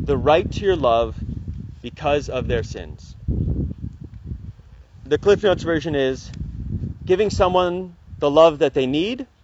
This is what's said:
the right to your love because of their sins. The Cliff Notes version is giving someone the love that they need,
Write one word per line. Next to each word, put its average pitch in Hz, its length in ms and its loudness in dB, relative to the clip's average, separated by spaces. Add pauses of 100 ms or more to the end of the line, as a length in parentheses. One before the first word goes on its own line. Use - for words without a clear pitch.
the 143 100 0
right 147 360 4
to - 140 -6
your 190 100 4
love 117 440 2 (640)
because 143 480 -2
of 123 180 -4
their 120 140 0
sins. 87 540 -12 (1900)
The 143 120 0
Cliff 196 260 4
Notes 175 200 2
version 156 320 -2
is 131 360 -2 (760)
giving 190 260 2
someone 180 680 0 (220)
the 143 100 2
love 156 300 8
that 139 160 2
they 135 100 2
need, 196 400 -2 (180)